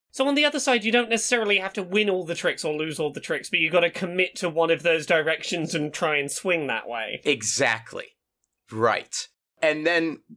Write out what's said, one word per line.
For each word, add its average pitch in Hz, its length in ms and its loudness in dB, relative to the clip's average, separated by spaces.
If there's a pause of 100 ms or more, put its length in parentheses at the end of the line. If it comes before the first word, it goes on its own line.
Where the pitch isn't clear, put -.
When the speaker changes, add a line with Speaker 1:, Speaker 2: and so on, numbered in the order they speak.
(120)
Speaker 1:
So 269 160 0
on 285 80 2
the 294 100 4
other 294 140 0
side, 240 240 0
you 220 80 0
don't 233 180 2
necessarily 220 480 2
have 190 160 -2
to 202 100 -4
win 202 280 2
all 185 140 0
the 165 100 -4
tricks 160 280 -2
or 151 120 -2
lose 156 240 -6
all 151 120 0
the - 80 -10
tricks, - 300 -6
but 180 100 0
you 160 120 2
gotta 175 180 4
commit 180 460 -2
to 175 140 -2
one 160 200 0
of 160 140 2
those 160 240 2
directions 160 640 0
and 151 180 -2
try 156 260 0
and 143 140 -2
swing 165 360 0
that 113 200 -4
way. 110 360 -6
Speaker 2:
Exactly. 113 840 0 (640)
Right. 110 560 0 (320)
And 156 280 2
then 165 320 2 (180)